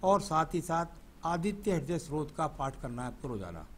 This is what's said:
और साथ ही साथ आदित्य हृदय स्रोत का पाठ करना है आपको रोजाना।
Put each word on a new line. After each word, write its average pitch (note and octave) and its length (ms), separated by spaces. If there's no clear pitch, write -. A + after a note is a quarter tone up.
और F#3+ 180
साथ D#3+ 320
ही F3 80
साथ E3 240
आदित्य G3 460
हृदय D#3+ 280
स्रोत D3 360
का D#3+ 120
पाठ C3+ 340
करना B2 200
है B2+ 60
आपको B2 200
रोजाना। F2 400